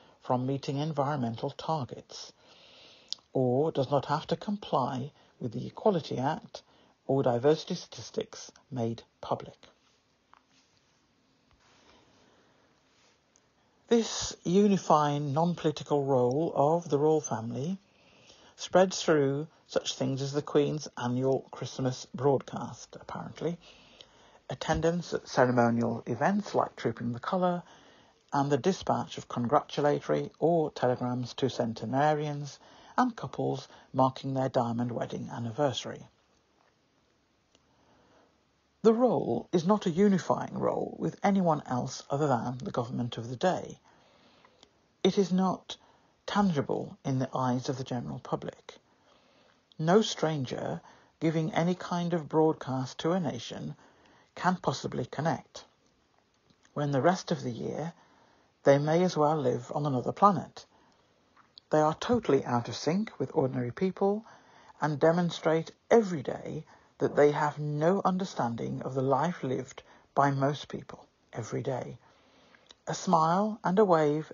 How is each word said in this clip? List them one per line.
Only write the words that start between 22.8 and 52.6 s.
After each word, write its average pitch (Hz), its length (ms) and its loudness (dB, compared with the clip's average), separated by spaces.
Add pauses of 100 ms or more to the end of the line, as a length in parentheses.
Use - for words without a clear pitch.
apparently, - 580 -8 (960)
attendance 160 600 -2
at - 140 -4
ceremonial 117 800 2
events 165 480 -2
like - 220 0
Trooping 120 380 -4
the 113 60 -8
Colour, 180 440 0 (680)
and 143 200 0
the 143 60 4
dispatch 135 600 0
of - 100 -12
congratulatory 143 1120 0
or 160 340 2
telegrams 123 640 -2
to 131 140 0
centenarians 143 1120 -2 (360)
and 247 200 2
couples 135 520 -6 (240)
marking 131 440 0
their 131 140 0
diamond 120 420 0
wedding - 400 -6
anniversary. 117 720 -4 (2750)
The 226 120 8
role 226 580 2
is 165 160 2
not 208 200 4
a 175 40 2
unifying 185 600 2
role - 460 -2
with 160 240 -4
anyone 180 440 2
else 127 420 -4
other 147 180 0
than 123 360 -2
the - 80 -8
government 123 460 -4
of 117 120 -10
the 131 60 -8
day. 156 420 -2 (1300)
It 190 140 4
is 180 140 2
not 185 460 0 (480)
tangible 170 800 0
in 135 160 -2
the 131 140 -2
eyes 127 340 -2
of 127 100 -4
the 131 60 -6
general 131 360 -8
public. - 560 -10 (1040)
No 170 240 4
stranger 160 800 -4 (380)
giving 160 340 0
any 170 220 2
kind 175 380 -4
of 151 160 -4
broadcast 151 720 0